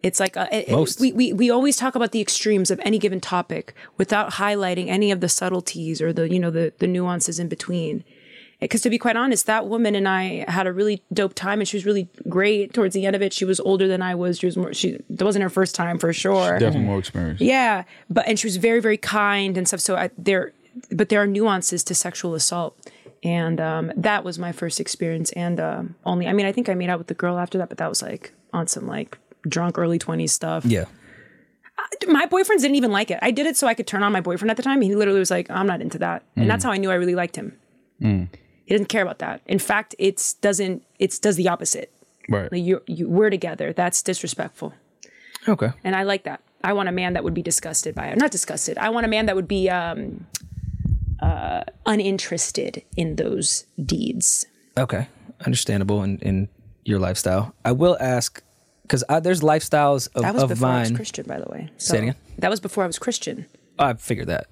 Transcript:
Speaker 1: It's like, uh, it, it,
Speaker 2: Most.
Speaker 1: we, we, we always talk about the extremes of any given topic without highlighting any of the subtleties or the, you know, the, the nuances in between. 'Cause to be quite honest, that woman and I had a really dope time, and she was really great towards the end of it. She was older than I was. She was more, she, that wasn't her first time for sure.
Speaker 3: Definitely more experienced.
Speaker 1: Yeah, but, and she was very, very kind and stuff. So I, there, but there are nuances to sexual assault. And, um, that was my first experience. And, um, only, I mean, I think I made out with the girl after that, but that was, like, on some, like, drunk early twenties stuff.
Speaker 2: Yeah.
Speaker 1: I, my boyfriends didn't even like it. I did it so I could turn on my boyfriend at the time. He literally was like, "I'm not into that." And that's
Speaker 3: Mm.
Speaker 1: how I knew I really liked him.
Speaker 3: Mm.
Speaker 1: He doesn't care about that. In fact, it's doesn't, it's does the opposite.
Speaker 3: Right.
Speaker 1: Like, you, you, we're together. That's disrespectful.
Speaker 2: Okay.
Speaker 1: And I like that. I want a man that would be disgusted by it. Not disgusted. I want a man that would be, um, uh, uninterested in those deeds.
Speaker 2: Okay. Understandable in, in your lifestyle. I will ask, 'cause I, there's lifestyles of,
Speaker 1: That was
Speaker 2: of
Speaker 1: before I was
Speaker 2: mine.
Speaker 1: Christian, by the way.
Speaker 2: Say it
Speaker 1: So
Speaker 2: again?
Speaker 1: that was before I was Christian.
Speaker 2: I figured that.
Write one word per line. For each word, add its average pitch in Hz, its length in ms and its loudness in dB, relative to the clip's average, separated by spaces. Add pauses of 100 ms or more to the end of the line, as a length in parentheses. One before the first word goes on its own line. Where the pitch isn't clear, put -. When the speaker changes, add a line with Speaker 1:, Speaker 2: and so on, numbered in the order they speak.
Speaker 1:
It's 185 160 0
like, 190 180 0
uh, 185 140 -2
it, 214 180 -2
it, - 40 2
Speaker 2:
Most. - 260 2
Speaker 1:
we, 247 140 4
we, 240 220 2
we 240 160 4
always 254 260 4
talk 254 180 -2
about 233 180 0
the 220 100 0
extremes 196 480 2
of 185 120 0
any 214 160 2
given 190 220 0
topic - 540 -4 (240)
without 208 340 0
highlighting 190 560 0
any 202 220 4
of 185 100 2
the 175 80 0
subtleties 165 720 -2
or 165 120 2
the, 165 200 0
you 185 80 2
know, 170 100 0
the, 165 280 0
the 180 80 2
nuances 180 520 0
in 175 100 -4
between. 160 540 -4 (680)
'Cause 226 120 0
to 247 80 2
be 233 80 0
quite 226 180 0
honest, 240 300 2
that 220 220 2
woman 220 260 2
and 196 140 2
I 190 420 0
had 185 160 0
a 185 60 -2
really 202 300 0 (100)
dope 190 220 0
time, 202 260 -2
and 196 80 -2
she - 100 -4
was 180 80 -6
really 202 220 0 (200)
great 196 460 2
towards 196 200 2
the 190 120 0
end 196 100 2
of 196 60 0
it. 196 100 0
She - 140 -2
was 185 140 2
older 190 280 2
than 185 140 0
I 185 120 -2
was. 175 240 0
She 185 80 -2
was 175 100 0
more, 185 180 -2
she, - 240 -2 (120)
that 185 140 -2
wasn't 202 180 2
her 185 80 0
first 190 240 0
time 170 240 -2
for 170 140 0
sure. 180 460 2
Speaker 3:
Definitely 107 280 4
more 101 120 0
experienced. 90 440 -4
Speaker 1:
Yeah, 233 420 4 (260)
but, 208 160 2
and 214 120 2
she - 80 -2
was 185 100 -2
very, 233 240 4
very 214 180 2
kind 202 600 2
and 180 100 0
stuff. 185 120 -2
So 185 160 0
I, 180 220 0
there, 185 340 2 (400)
but 208 180 2
there 208 120 4
are 202 40 2
nuances 196 580 0
to 180 100 -4
sexual 175 400 -4
assault. 170 420 -2 (460)
And, 165 400 0
um, 160 340 -2
that 208 280 0
was 170 140 -8
my 175 140 -6
first 165 280 -6
experience. 165 520 -4
And, 175 280 -2
um, 170 340 -6 (100)
only, 180 220 0
I 180 80 0
mean, 202 120 2
I 196 60 0
think 240 180 -2
I 190 40 2
made 180 160 -2
out 180 80 0
with 170 100 -10
the 185 60 -4
girl 175 240 -2
after 175 200 -4
that, 180 120 -2
but - 80 -12
that 165 100 -4
was, - 140 -4
like, - 300 -12 (200)
on 170 140 -2
some, - 200 -6
like, 135 320 -8 (300)
drunk 170 300 -2
early 170 200 2
twenties 165 340 -2
stuff. 160 340 -4
Speaker 2:
Yeah. 101 180 2 (920)
Speaker 1:
I, - 340 -8
my 302 140 6
boyfriends 381 340 4
didn't 277 160 4
even 240 160 4
like 202 180 0
it. 175 120 -2
I 254 80 4
did 277 160 0
it 320 100 0
so 277 100 2
I 233 60 4
could 226 140 -2
turn 202 160 -2
on 202 100 2
my 190 80 2
boyfriend 180 300 -2
at 226 80 0
the 247 40 -4
time. 262 200 2
He 196 120 2
literally 202 240 4
was 185 120 2
like, 180 200 -2
"I'm 190 160 0
not 175 140 0
into 165 200 -6
that." 170 240 -4 (120)
And 208 140 4
that's 226 120 0
Speaker 3:
Mm. 254 60 0
Speaker 1:
how 220 40 0
I 190 40 0
knew 196 140 0
I 185 60 2
really 180 180 2
liked 175 220 -2
him. - 200 -10 (460)
Speaker 3:
Mm. 95 260 2 (380)
Speaker 1:
He 190 80 0
doesn't 202 160 0
care 220 120 0
about 180 180 -4
that. - 260 -8
In 190 120 0
fact, - 400 -2
it's 196 360 0
doesn't, 196 500 0 (140)
it's 190 200 0
does 202 180 2
the 170 120 2
opposite. - 420 -4 (380)
Speaker 3:
Right. 101 240 0
Speaker 1:
Like, 180 100 -2
you, 180 240 2
you, 165 220 -4
we're 202 220 6
together. 165 420 -4
That's 175 300 0
disrespectful. - 720 -6 (760)
Speaker 2:
Okay. 127 220 2 (140)
Speaker 1:
And 190 120 0
I 190 80 0
like 196 200 0
that. 143 160 -8 (220)
I 196 120 0
want 196 160 0
a - 20 -2
man 180 220 -2
that 170 100 -2
would 165 100 -2
be 170 80 -4
disgusted 160 520 -4
by 139 140 -8
it. - 100 0
Not 285 120 4
disgusted. - 480 -4
I 220 120 0
want 233 160 0
a - 20 0
man 220 180 0
that 196 100 2
would 185 120 -2
be, 190 220 2
um, 170 560 -6 (920)
uh, - 440 0 (220)
uninterested 196 960 -2 (140)
in 160 200 -2
those - 480 -2 (200)
deeds. - 600 -2 (320)
Speaker 2:
Okay. 123 300 -2 (360)
Understandable 104 580 0
in, 98 160 -2
in 98 300 0 (360)
your 104 140 2
lifestyle. 92 560 0 (100)
I 117 80 2
will 165 280 4
ask, 127 420 -2 (460)
'cause 127 200 2
I, 156 120 4
there's 175 200 2
lifestyles 147 720 4
of, 123 80 0
Speaker 1:
That 202 120 0
was 135 100 4
Speaker 2:
of 131 60 0
Speaker 1:
before 123 180 2
I 123 120 2
was 113 100 0
Speaker 2:
mine. 120 60 0
Speaker 1:
Christian, - 300 -8
by - 140 -8
the - 100 -10
way. - 260 -12
Speaker 2:
Say - 200 0
it - 20 4
Speaker 1:
So 107 40 2
Speaker 2:
again? 120 120 -2 (240)
Speaker 1:
that 180 120 0
was 208 100 -2
before 196 240 -2
I - 20 0
was 165 120 -6
Christian. - 480 -6 (320)
Speaker 2:
I 135 160 4
figured 98 340 -6
that. - 240 -4